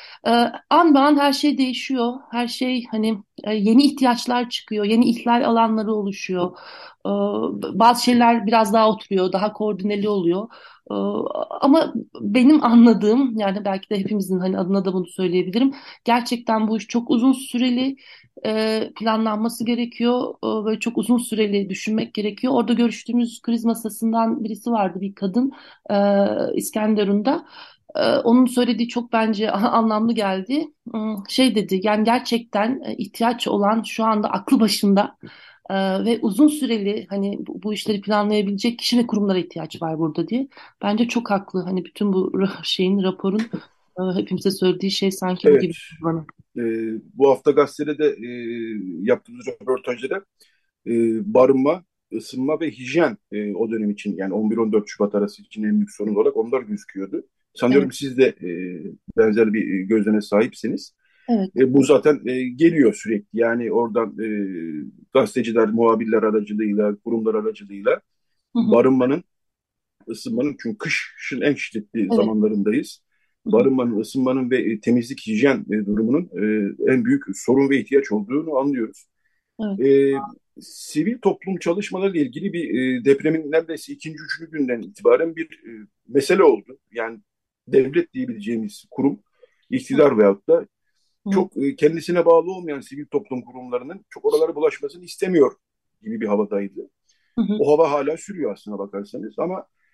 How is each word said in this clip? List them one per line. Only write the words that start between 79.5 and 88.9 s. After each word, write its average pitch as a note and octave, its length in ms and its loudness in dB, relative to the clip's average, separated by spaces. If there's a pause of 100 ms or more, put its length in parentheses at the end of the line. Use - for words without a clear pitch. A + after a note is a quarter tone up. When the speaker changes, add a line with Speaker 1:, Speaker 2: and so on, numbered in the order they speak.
Speaker 1:
Evet. G3+ 200 -6
Speaker 2:
E, C#3 320 4 (480)
sivil - 580 -6
toplum F#3+ 380 -2
çalışmaları F#3 600 -4
ile D3+ 60 0
ilgili D#3 300 -6
bir, D3+ 280 -4
e, B2+ 240 -2
depremin D3 480 2
neredeyse D#3+ 400 -4
ikinci, D3+ 300 -14
üçüncü D#3 280 -12
günden B2+ 320 -4
itibaren C3 540 2
bir, D#3+ 80 -8
e, A2 420 -20 (220)
mesele C#3 340 2
oldu. B2+ 360 2 (140)
Yani A2+ 280 -8 (480)
devlet C3+ 440 0
diyebileceğimiz A2+ 800 -8